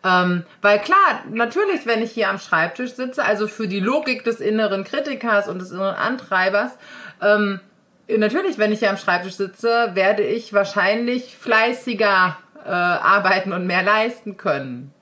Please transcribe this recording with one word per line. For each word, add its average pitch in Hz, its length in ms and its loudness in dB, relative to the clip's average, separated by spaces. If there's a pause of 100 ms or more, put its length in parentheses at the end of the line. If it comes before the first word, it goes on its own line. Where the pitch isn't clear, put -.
Ähm, 180 400 2 (180)
weil - 180 4
klar, 359 520 4
natürlich, 311 560 -2
wenn 226 160 0
ich 226 80 -6
hier 202 180 0
am 196 80 -2
Schreibtisch 175 560 -2
sitze, 254 320 -6
also 208 220 0
für 214 200 -8
die 196 120 -4
Logik 262 440 -2
des 226 160 -2
inneren 208 440 0
Kritikers 233 640 -2
und 185 120 -8
des 180 120 -12
inneren 190 240 -4
Antreibers, 202 760 -2 (520)
ähm, 202 360 2 (480)
natürlich, 220 520 0
wenn 214 120 2
ich 214 80 -2
hier 202 120 2
am 196 60 -4
Schreibtisch 180 360 -2
sitze, 226 600 -2
werde 196 260 2
ich 226 320 -4
wahrscheinlich 208 840 0
fleißiger, 220 1000 2 (260)
äh, - 60 -12
arbeiten 185 840 2
und 180 140 -4
mehr 185 160 0
leisten 214 560 0
können. 135 540 -4 (100)